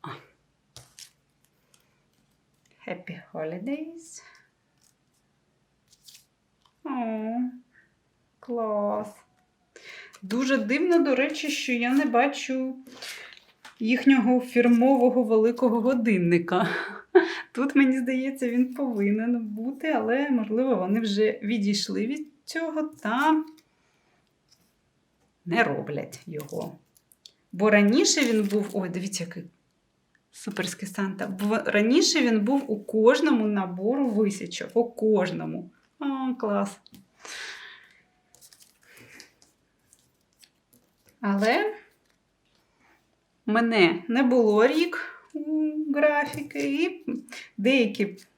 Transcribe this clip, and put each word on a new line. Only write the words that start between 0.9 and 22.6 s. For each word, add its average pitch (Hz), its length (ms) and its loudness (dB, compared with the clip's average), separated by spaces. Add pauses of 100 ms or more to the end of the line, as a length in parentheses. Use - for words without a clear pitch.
Happy 175 360 -12 (100)
Holidays. 277 880 -10 (2500)
О, 302 60 -10 (1500)
клас. 208 680 -4 (1120)
Дуже 254 340 -2
дивно, 311 420 2
до 277 160 2
речі, 294 360 -2
що - 220 -4
я 240 220 0
не 285 100 2
бачу 262 720 0 (1000)
їхнього 247 640 4
фірмового 240 840 4
великого 226 580 2
годинника. 180 880 2 (840)
Тут, 277 220 -2
мені 262 240 4
здається, 262 500 -2
він 247 260 0
повинен 233 720 0
бути, 240 480 -6
але, 254 380 0
можливо, 233 460 0
вони 190 240 0
вже 214 420 0
відійшли 208 640 -2
від 302 220 -8 (160)
цього 311 380 -6